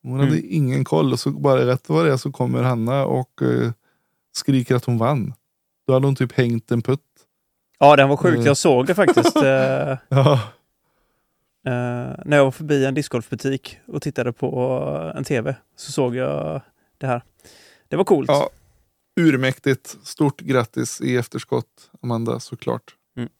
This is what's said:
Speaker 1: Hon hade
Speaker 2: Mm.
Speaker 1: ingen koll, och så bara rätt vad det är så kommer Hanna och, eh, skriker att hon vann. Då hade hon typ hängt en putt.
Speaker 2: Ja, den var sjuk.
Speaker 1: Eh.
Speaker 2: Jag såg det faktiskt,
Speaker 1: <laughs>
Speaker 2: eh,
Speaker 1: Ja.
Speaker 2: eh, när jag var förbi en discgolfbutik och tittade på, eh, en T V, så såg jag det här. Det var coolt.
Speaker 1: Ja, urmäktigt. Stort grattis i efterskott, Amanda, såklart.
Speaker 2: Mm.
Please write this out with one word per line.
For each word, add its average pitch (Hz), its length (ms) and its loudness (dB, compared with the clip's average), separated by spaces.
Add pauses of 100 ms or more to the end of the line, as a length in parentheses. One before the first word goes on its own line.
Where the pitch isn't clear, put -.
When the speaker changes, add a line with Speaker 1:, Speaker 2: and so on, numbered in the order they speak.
Speaker 1:
Hon 127 160 -6
hade 143 120 4
Speaker 2:
Mm. 156 180 0
Speaker 1:
ingen 135 340 0
koll, 147 300 0
och 123 60 -4
så 139 120 -4
bara 139 340 2
rätt 127 240 -2
vad 160 160 2
det 147 80 4
är 127 40 0
så 139 140 -6
kommer 123 320 -2
Hanna 127 420 0
och, 131 360 -4
eh, 123 300 0 (640)
skriker 127 400 0
att 123 100 -4
hon 120 120 0
vann. 117 360 -2 (540)
Då 131 60 2
hade 131 140 4
hon 135 80 0
typ 127 180 -2
hängt 117 380 -2
en 120 100 0
putt. 135 200 -2 (800)
Speaker 2:
Ja, 143 160 10
den 135 140 6
var 143 80 0
sjuk. 120 220 2
Speaker 1:
Eh. 117 60 0
Speaker 2:
Jag 143 120 4
såg 135 300 2
det 180 80 0
faktiskt, 330 400 4
Speaker 1:
<laughs> 311 80 4
Speaker 2:
eh, 135 540 0 (120)
Speaker 1:
Ja. 139 240 4 (1300)
Speaker 2:
eh, 123 480 -4 (120)
när 147 120 2
jag 139 60 8
var 131 80 4
förbi 143 340 0
en 135 80 -2
discgolfbutik 135 960 -6
och 151 140 -8
tittade 123 320 -4
på, 127 460 -4 (340)
eh, - 40 -10
en 135 60 -8
T 127 180 -2
V, 135 140 -6 (200)
så - 160 -16
såg 123 240 -2
jag 143 460 -6 (360)
det 131 100 -8
här. 123 140 -2 (680)
Det - 80 -6
var 185 80 -4
coolt. 151 260 0
Speaker 1:
Ja, 143 200 0 (720)
urmäktigt. 131 840 -2
Stort - 380 -4
grattis 127 600 -4
i 127 160 -2
efterskott, - 760 -8 (100)
Amanda, 117 380 -4
såklart. - 560 -10 (220)
Speaker 2:
Mm. 120 120 -10 (100)